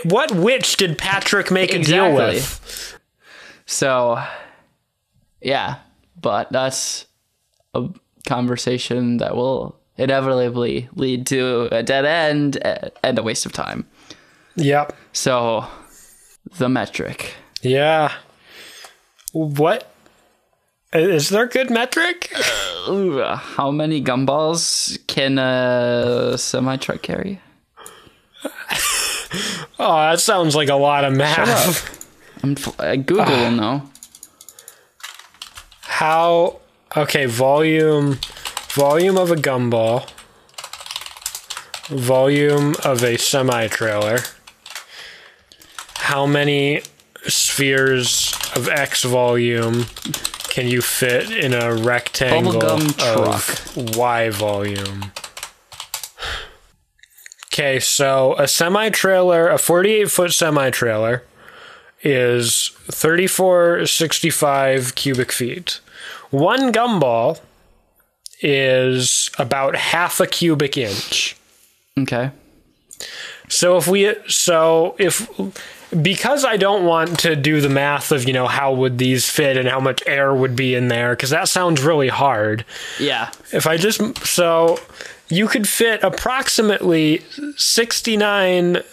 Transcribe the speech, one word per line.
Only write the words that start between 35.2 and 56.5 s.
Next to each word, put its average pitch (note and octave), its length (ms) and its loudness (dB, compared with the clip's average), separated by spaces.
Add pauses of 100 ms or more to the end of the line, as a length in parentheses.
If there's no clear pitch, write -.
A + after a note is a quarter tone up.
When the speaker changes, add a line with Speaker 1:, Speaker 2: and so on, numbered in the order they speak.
Speaker 1:
How, E3+ 800 2 (360)
okay, D3 300 0
volume, C#3+ 960 2 (560)
volume D#3+ 420 4
of F3+ 140 2
a E3+ 60 2
gumball, A#2+ 680 0 (1800)
volume C#3+ 840 2 (100)
of B2+ 180 2
a A#2 140 2
semi-trailer. A2+ 1040 0 (1800)
How C#3+ 320 -2
many C#3+ 560 2 (440)
spheres C3+ 1080 0 (200)
of C3 140 -2
X D3 360 -2
volume A#2+ 800 0 (640)
can B2+ 180 -4
you B2 140 0
fit B2+ 480 -2
in D#3+ 240 -2
a A#2 200 0
rectangle A#2+ 840 0
Speaker 2:
Bubblegum D3 560 0
Speaker 1:
of G#2+ 300 0
Speaker 2:
truck. A2+ 500 -6
Speaker 1:
Y A#2 340 2
volume? G2+ 800 -4 (2500)